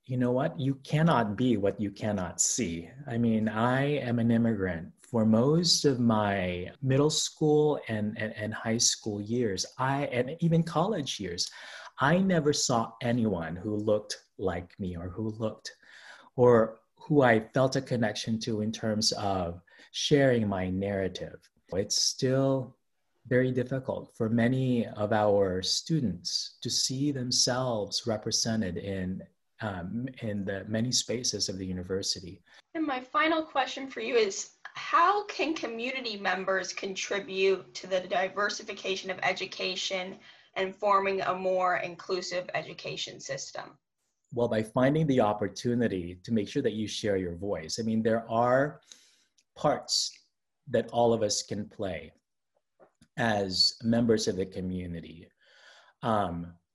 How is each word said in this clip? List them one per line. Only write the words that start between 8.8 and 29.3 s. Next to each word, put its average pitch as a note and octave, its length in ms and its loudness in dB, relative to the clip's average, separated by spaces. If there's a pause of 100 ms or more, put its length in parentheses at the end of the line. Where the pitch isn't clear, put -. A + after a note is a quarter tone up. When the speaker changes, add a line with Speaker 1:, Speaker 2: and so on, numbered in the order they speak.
Speaker 1:
years, G#2+ 460 -2 (120)
I, C#3 280 -2
and B2+ 340 -2
even E3 220 4
college E3 580 -2
years, - 300 -6 (480)
I D#3 200 4
never E3+ 340 2
saw A2+ 400 0 (100)
anyone G#2 540 0
who G#2+ 180 -6
looked G#2+ 440 0 (200)
like F2+ 400 -4
me F2+ 180 -6
or E2+ 120 -8
who A2 220 -6
looked, A2 440 -8 (600)
or A#2 420 6 (180)
who D3 260 4
I A#2 180 8 (140)
felt C3+ 220 4
a C3+ 40 0
connection A2+ 600 -2
to A2 200 -2
in G#2+ 100 -2
terms A2 420 0
of F#2 500 -2 (300)
sharing C3 540 4
my F#2 220 0
narrative. F#2+ 720 -4 (340)
It's G3+ 300 -2
still C3+ 720 0 (520)
very B2+ 220 4
difficult B2+ 640 -4
for A2+ 140 0
many A#2+ 600 2
of G#2 240 -2
our G2+ 500 4
students - 1000 -2
to A#2+ 60 -4
see C3+ 440 -2
themselves B2 960 0
represented A2 680 -2
in, F#2 460 -4 (400)